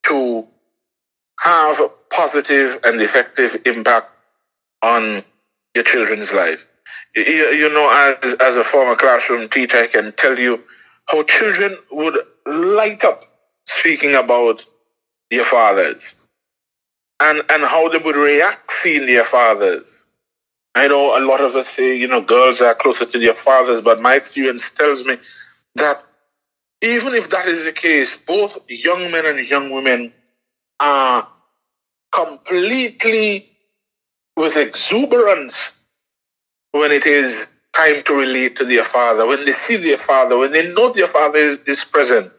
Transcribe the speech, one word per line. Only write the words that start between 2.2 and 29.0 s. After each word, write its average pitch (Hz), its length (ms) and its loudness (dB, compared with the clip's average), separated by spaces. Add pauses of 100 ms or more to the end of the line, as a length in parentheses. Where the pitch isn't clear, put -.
and 117 160 2
effective 120 560 0 (100)
impact 117 440 0 (720)
on 110 400 0 (520)
your 117 100 0
children's 107 480 -2
life. 101 340 -2 (480)
You, - 80 -2
you 151 500 0
know, 143 500 2
as, 123 120 -2
as 127 220 2
a 117 80 0
former 127 320 2
classroom 120 520 0
teacher, 127 300 0
I 117 80 2
can 107 260 -2
tell 131 260 0
you 120 240 -2 (460)
how 156 140 0
children 202 540 -2 (160)
would 151 240 -4 (300)
light 208 580 -2
up 175 200 0 (420)
speaking 143 480 -2
about 120 500 0 (680)
their 123 140 -2
fathers 98 720 0 (1040)
and, 151 300 2
and 151 140 2
how 160 240 2
they 165 100 0
would 156 180 -2
react 147 540 0
seeing 151 340 -4
their 120 200 2
fathers. 104 840 0 (680)
I 135 120 2
know 139 320 2
a 135 60 0
lot 135 160 2
of 135 140 0
us - 140 -2
say, 127 280 -2
you 127 100 -4
know, 123 140 0
girls 123 400 2
are 120 140 4
closer - 300 0
to 120 140 -6
their 117 160 2
fathers, 131 460 2
but 113 200 2
my 123 140 2
experience 131 560 -4
tells 143 340 0
me 127 120 -4 (600)
that 147 260 -2 (760)
even 240 340 -2
if 226 160 -2
that 180 160 -4
is 165 180 -4
the 160 80 -6
case, 151 480 -2
both 202 360 -2 (120)
young 170 420 -4